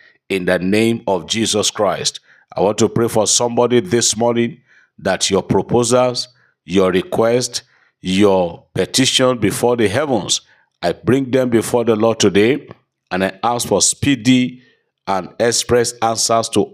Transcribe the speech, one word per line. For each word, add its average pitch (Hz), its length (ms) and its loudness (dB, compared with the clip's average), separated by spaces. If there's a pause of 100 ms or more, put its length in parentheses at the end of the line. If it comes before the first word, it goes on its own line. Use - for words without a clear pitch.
(280)
in 95 160 -2
the 90 140 0
name 104 480 0
of 90 200 -2
Jesus 107 440 -2
Christ. 87 500 -4 (360)
I 82 60 -2
want 107 160 0
to 113 100 4
pray 113 180 0
for 107 220 0
somebody 120 500 2
this 110 380 0
morning 117 440 -2 (380)
that 92 320 -2
your 95 100 2
proposals, 120 840 0 (380)
your 92 260 2
request, 113 720 -2 (380)
your 92 760 0
petition 127 640 0
before 110 380 0
the 113 100 2
heavens, 113 540 -2 (420)
I 87 120 -2
bring 131 360 -2
them 127 200 0
before 117 340 0
the 113 100 2
Lord 110 240 2
today, 107 500 2 (440)
and 92 120 -2
I - 200 -4
ask 120 240 -2
for 95 120 2
speedy 127 840 0 (440)
and 95 220 -4 (100)
express 117 540 0 (100)
answers 113 480 0
to 104 120 2 (120)